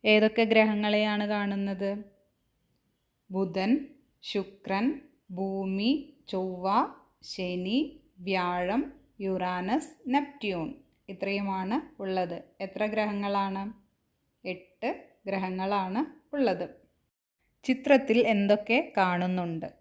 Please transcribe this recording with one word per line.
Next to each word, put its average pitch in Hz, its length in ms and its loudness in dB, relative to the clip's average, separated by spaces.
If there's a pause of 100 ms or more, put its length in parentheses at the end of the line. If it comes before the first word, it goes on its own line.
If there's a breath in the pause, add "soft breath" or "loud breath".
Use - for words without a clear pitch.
ഏതൊക്കെ 220 480 6
ഗ്രഹങ്ങളെയാണ് 208 800 4
കാണുന്നത്? 196 560 -2 (1400)
ബുധൻ, 190 420 0 (580)
ശുക്രൻ, 196 560 -2 (440)
ഭൂമി, 196 640 -2 (380)
ചൊവ്വ, 185 380 -4 (640)
ശനി, 180 480 -2 (460)
വ്യാഴം, 180 580 0 (360)
യുറാനസ്, 185 720 -2 (220)
നെപ്റ്റ്യൂൺ. 214 540 -2 (440)
ഇത്രയുമാണ് 196 640 -4 (280)
ഉള്ളത്. 185 340 -2 (280)
എത്ര 190 160 -6 (100)
ഗ്രഹങ്ങളാണ്? 202 680 -2 (920)
എട്ട് - 380 -8 (380)
ഗ്രഹങ്ങളാണ് 190 720 -2 (360)
ഉള്ളത്. 208 300 2 (1000)
ചിത്രത്തിൽ 262 520 4 (160)
എന്തൊക്കെ 208 440 4 (200)
കാണുന്നുണ്ട്? 180 680 0 (120)